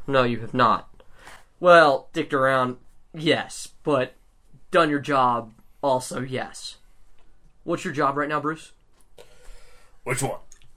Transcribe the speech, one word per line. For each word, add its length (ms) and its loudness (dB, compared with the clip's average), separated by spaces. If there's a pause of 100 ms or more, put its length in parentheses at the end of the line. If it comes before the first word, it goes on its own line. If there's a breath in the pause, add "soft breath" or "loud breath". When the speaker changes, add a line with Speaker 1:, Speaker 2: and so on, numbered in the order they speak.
Speaker 1:
no, 160 2
you 160 -2
have 140 -12
not. 360 2 (680 soft breath)
Well, 540 8
dicked 200 -4
around, 440 0 (360)
yes, 560 -4 (140)
but 300 -2 (580)
done 180 4
your 100 0
job, 540 0 (280)
also 400 -2
yes. 560 -10 (840)
What's 220 -6
your 80 -8
job 240 -2
right 120 -4
now, 100 -2
Bruce? 320 -8 (1300 soft breath)
Speaker 2:
Which 180 -6
one? 180 -4 (380)